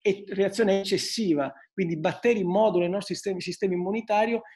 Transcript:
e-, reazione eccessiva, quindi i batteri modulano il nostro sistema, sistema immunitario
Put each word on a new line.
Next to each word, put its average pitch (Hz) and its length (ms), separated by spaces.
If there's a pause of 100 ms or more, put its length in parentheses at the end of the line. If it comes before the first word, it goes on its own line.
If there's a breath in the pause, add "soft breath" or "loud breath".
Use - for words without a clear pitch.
e-, 196 260
reazione 196 520
eccessiva, 175 720 (200 loud breath)
quindi 170 220
i 156 40
batteri 196 440
modulano 180 420
il 175 60
nostro 190 240
sistema, 190 260
sistema 180 340
immunitario 220 680 (140)